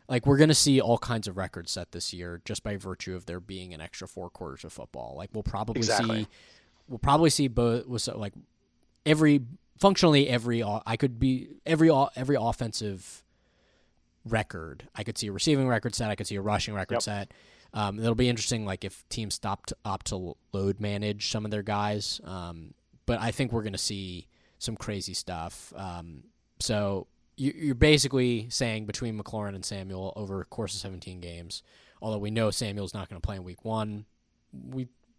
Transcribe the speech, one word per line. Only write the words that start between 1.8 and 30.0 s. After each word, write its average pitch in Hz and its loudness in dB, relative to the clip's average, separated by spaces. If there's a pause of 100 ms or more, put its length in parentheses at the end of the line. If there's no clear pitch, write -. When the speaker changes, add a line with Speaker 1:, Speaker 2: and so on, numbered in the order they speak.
Speaker 1:
this 85 -8
year 87 -10
just - -6
by 104 -4
virtue 95 -8
of 87 -10
there 90 -8
being 92 -12
an 78 -12
extra 87 -12
four 90 -10
quarters 71 -12
of 78 -14
football. 64 -12
Like, 92 -12
we'll 107 -4
probably 110 -2
Speaker 2:
Exactly. 110 2
Speaker 1:
see, - -20 (600)
we'll 123 -12
probably 147 6
see 143 2
both, 120 2
with 120 -4
so, - -6
like, 101 -6 (720)
every, 151 8 (380)
functionally 156 8
every 117 2
o-, 104 -2
I 117 0
could 120 0
be, 131 2 (180)
every 160 8
o-, 139 6
every 131 2
offensive 107 -4 (1000)
record. 95 -4
I 107 -8
could 113 -8
see 107 -4
a 101 -4
receiving 135 2
record 117 0
set. 113 -2
I 104 0
could - -6
see 107 -6
a 98 -4
rushing 104 0
record 98 -4
Speaker 2:
Yep. 117 2
Speaker 1:
set. 101 -6 (420)
Um, 104 -2
it'll 113 2
be 123 4
interesting, 113 -2
like, 92 -4
if - -10
teams 107 -4
stop - -6
to, - -10
opt 95 -2
to 104 -2
l-, 90 -6 (140)
load 98 0
manage 104 -2
some 107 -2
of 104 -4
their 104 -2
guys. 104 -2
Um, 85 -10 (320)
but 117 0
I 113 0
think 123 -2
we're 113 0
gonna 101 -4
see 92 -6 (300)
some 113 -6
crazy 98 -6
stuff. - -8
Um, 85 -10 (360)
so 104 0 (300)
you, 135 0
you're 143 0
basically 127 4
saying 110 -2
between 107 -6
McLaurin 104 -6
and 92 -10
Samuel 95 -6